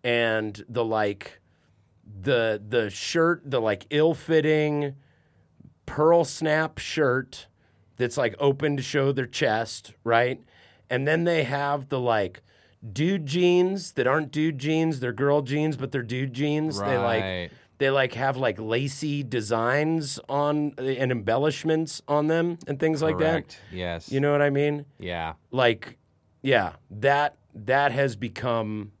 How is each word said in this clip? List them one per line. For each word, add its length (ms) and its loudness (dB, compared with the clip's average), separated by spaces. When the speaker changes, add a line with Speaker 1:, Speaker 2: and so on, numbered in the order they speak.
Speaker 1:
and 640 0
the, 160 -2
like, 560 -2
the, 440 0
the 240 0
shirt, 540 0
the, 160 -2
like, 300 -2
ill-fitting 1040 2
pearl 380 4
snap 540 0
shirt 680 -2
that's, 200 -2
like, 220 0
open 380 2
to 60 -4
show 300 0
their 140 -2
chest, 680 -2
right? 360 4
And 180 0
then 160 2
they 200 2
have 440 -2
the, 100 -2
like, 440 0
dude 340 0
jeans 680 2
that 140 0
aren't 240 2
dude 280 -2
jeans. 420 0
They're 120 -2
girl 300 2
jeans, 340 -2
but 160 -8
they're 100 -2
dude 300 -4
jeans. 460 -2
They, 200 0
like, 240 0
Speaker 2:
Right. 280 -6
Speaker 1:
they, 120 2
like, 240 2
have, 220 -2
like, 240 -2
lacy 640 -4
designs 1040 0
on, 500 0
uh, 40 -6
and 280 -2
embellishments 960 0
on 220 2
them 300 0
and 100 -4
things 240 0
like 160 0
that. 140 2
Speaker 2:
Correct. 280 -6
Yes. 400 -6
Speaker 1:
You 80 0
know 100 2
what 120 4
I 80 4
mean? 340 -2
Speaker 2:
Yeah. 340 -6
Speaker 1:
Like, 460 2
yeah, 320 2
that, 460 0
that 380 0
has 220 0
become 880 -6